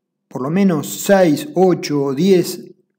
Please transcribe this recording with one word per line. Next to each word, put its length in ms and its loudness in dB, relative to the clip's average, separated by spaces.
por 120 -10
lo 80 -6
menos 520 -2
seis, 520 2
ocho 480 0
o 140 -4
diez 560 0